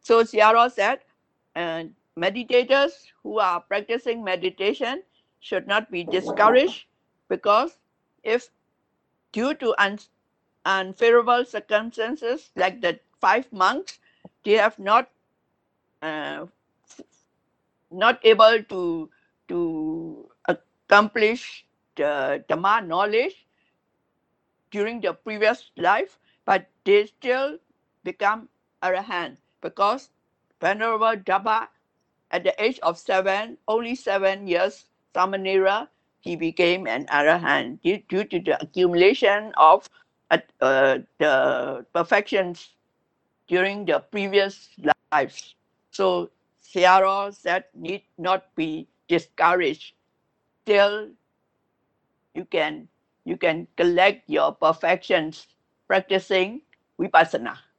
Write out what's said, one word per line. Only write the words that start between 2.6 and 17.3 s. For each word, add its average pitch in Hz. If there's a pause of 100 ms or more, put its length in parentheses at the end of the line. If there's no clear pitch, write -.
who 214
are 180
practicing 226
meditation 196 (380)
should 180
not 208
be 175
discouraged, 220 (420)
because 208 (460)
if 226 (840)
due 254
to 247
un-, 202 (680)
unfavorable 233
circumstances 226
like 185
the 170 (220)
five 233
monks, 220 (460)
they 202
have 214
not, 214 (920)
uh, 151 (1400)